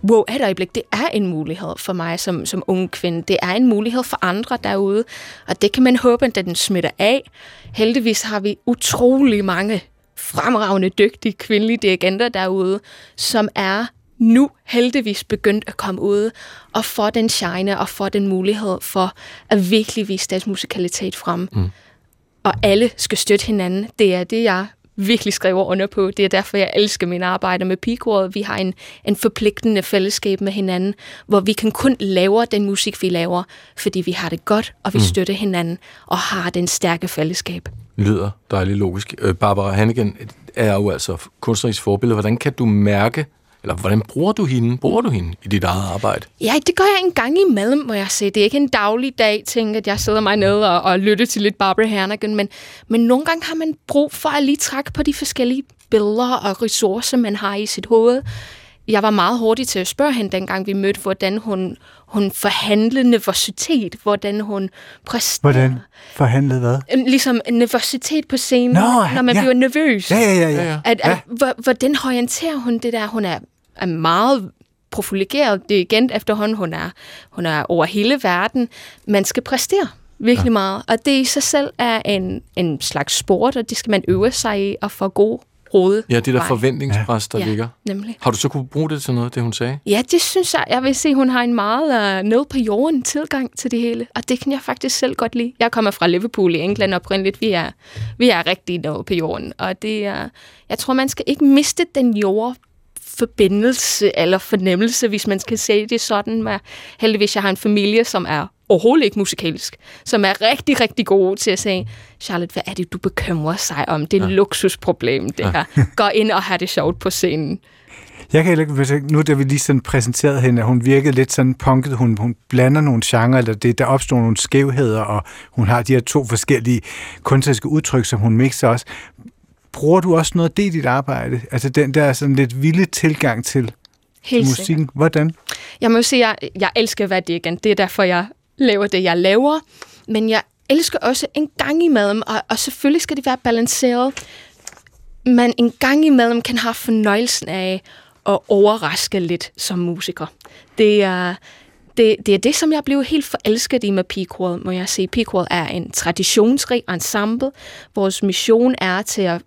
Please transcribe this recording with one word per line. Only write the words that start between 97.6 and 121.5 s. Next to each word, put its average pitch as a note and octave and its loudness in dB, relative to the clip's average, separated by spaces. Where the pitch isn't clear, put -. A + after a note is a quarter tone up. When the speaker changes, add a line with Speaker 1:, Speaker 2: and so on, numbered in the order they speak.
Speaker 1:
vi B3 4
er E3+ 0
rigtig F3 -4
ned D#3 -6
på G3 -4
jorden, - -4
og F#3+ -6
det G#3+ -4
er, G3 -6
jeg A3+ -6
tror, - -2
man C4 0
skal - -8
ikke C#4+ 0
miste C#4+ 4
den B3 2
jordforbindelse G#3+ 0
eller - 2
fornemmelse, G3+ 0
hvis G3+ -4
man G3 0
skal A3 -6
sige G#3+ 0
det A#3 -2
sådan. A3 -2
Men G#3+ -4
heldigvis, G#3 2
jeg G3+ 0
har G3 2
en F#3+ 0
familie, G#3 2
som F#3 -4
er D3+ -2
overhovedet A#3 4
ikke G3+ 0
musikalsk, F3+ -4
som G#3+ 0
er F#3+ 2
rigtig, C#4 0
rigtig A3 -2
gode G3 2
til A3 0
at F#3 0
sige, F#3+ -4
"Charlotte, F3 -6
hvad F3+ -6
er G3 -10
det, F3+ -6
du F#3 -10
bekymrer E3+ -2
sig D3 -4
om? D3+ -2
Det G3 2
er F#3 0
et F#3 0
Speaker 2:
Ja. F#3+ -2
Speaker 1:
luksusproblem, F3+ 0
det - -6
Speaker 2:
Ja. G2 0
Speaker 1:
her. C#3+ 0
Gå - 2
ind G#3+ 2
og F#3+ 0
have F#3 -4
det F3+ -4
sjovt D#3 -2
på F#3+ -4
scenen." D#3+ -2
Speaker 3:
Jeg D#3 6
kan F3 4
heller D#3 4
ikke, D3+ -2
hvis C3+ 0
jeg, C#3+ 2
nu D#3 4
da D3+ 2
vi C#3 4
lige C#3 0
sådan C3+ 2
præsenterede B2+ 0
hende, B2 4
at A2 2
hun B2 2
virkede C#3 4
lidt B2+ 2
sådan B2+ 2